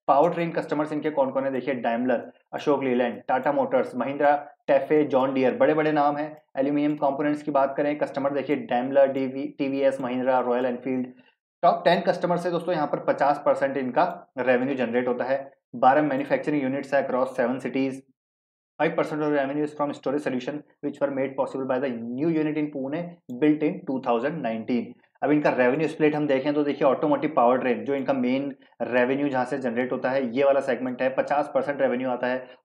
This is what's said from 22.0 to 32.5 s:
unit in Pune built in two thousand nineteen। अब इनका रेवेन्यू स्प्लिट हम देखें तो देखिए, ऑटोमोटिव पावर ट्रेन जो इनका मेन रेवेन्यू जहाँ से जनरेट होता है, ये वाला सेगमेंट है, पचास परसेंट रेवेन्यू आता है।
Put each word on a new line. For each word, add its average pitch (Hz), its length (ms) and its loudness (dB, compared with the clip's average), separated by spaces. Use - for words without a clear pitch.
unit 151 300 0
in 151 180 -2
Pune 139 260 -6
built 151 200 4
in 151 120 0
two 131 180 -4
thousand 127 360 0
nineteen। 113 400 -2
अब 139 80 2
इनका 151 200 4
रेवेन्यू 131 380 2
स्प्लिट 151 260 2
हम 151 120 0
देखें 139 280 0
तो 151 80 2
देखिए, 143 260 2
ऑटोमोटिव 139 480 0
पावर 127 220 6
ट्रेन 120 260 0
जो 139 100 -2
इनका 139 180 -2
मेन 131 440 0
रेवेन्यू 123 460 2
जहाँ 127 160 0
से 139 140 -4
जनरेट 127 340 -2
होता 127 180 -2
है, 127 260 -2
ये 139 80 4
वाला 139 160 6
सेगमेंट 127 420 -2
है, 131 60 2
पचास 143 460 0
परसेंट 143 260 0
रेवेन्यू 127 300 0
आता 123 160 -2
है। 127 200 -2